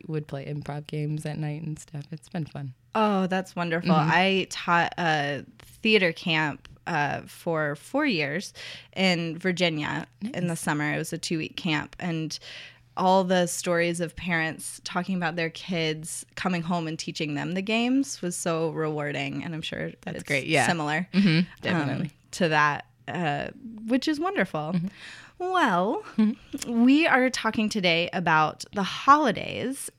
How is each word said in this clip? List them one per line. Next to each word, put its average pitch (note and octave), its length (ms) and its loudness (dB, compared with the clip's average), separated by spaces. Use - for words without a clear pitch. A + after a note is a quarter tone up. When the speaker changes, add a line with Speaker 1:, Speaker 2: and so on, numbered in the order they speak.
Speaker 1:
would D#3 200 -6
play C#3 180 -8
improv D3 420 -8
games D3+ 380 -4
at D3+ 140 -6
night D3+ 240 -4
and D#3 160 -8
stuff. - 320 -12
It's - 180 -14
been D#3+ 160 -4
fun. C#3 280 -10
Speaker 2:
Oh, G#3 320 4
that's F#3 280 -2
wonderful. F3 380 0
Speaker 1:
Mm-hmm. D#3 180 6
Speaker 2:
I F#3 380 4
taught - 480 2
a D3 460 0
theater G#3 520 4
camp, D#3 560 -2
uh, C#3+ 400 0
for D#3 480 -2
four C#4+ 300 -2
years D#3+ 480 -2
in E3+ 420 0
Virginia E3 720 -2
in A3+ 100 -8
the - 180 -6
Speaker 1:
Nice. E3 120 -4
Speaker 2:
summer. D3 320 0
It D3 40 -2
was D#3 140 -6
a E3 60 -6
two-week D#3+ 400 -4
camp, - 420 -2
and D#3+ 400 -4
all F#3 300 4
the F3+ 200 4
stories E3+ 540 0
of E3+ 160 -4
parents E3 720 -4
talking F#3 320 -2
about E3+ 180 -2
their E3 140 0
kids D#3+ 760 -4
coming F3+ 280 -2
home E3+ 240 -2
and D#3 100 -6
teaching D#3 380 -4
them C#3+ 200 -4
the F#3+ 60 -2
games A#3+ 600 0
was F3+ 160 -4
so E3 320 0
rewarding, D3 720 -4
and E3+ 100 -8
I'm D#3 80 -8
sure E3 300 -6
Speaker 1:
That's - 180 -8
Speaker 2:
it's F3+ 80 -12
Speaker 1:
great. C#3 200 -2
Yeah. C#3+ 180 4
Speaker 2:
similar, D#3 480 0
Speaker 1:
Mm-hmm. F3+ 260 6
Speaker 2:
um, F3 60 2
Speaker 1:
Definitely. D#3+ 500 -2
Speaker 2:
to F3+ 180 0
that, D3+ 360 2
uh, D3+ 380 -2
which B3 220 2
is D4+ 120 0
wonderful. A#3 540 -2
Speaker 1:
Mm-hmm. F3+ 140 0
Speaker 2:
Well, D#4 640 2
Speaker 1:
Mm-hmm. A#3 640 0
Speaker 2:
we C#4+ 220 8
are B3+ 240 4
talking A3 400 0
today F3 420 2
about D#3+ 640 2
the G3+ 80 -2
holidays A#3 1040 2